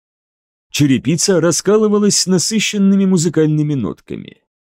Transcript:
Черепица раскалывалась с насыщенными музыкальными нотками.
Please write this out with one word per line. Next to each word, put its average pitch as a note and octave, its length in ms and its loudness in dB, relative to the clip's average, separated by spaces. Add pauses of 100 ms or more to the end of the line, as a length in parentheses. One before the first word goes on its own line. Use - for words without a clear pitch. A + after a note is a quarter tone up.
(720)
Черепица D3 720 0
раскалывалась G#3 800 0
с - 80 -2
насыщенными G3 800 0
музыкальными D#3 680 0
нотками. E2 720 -10 (300)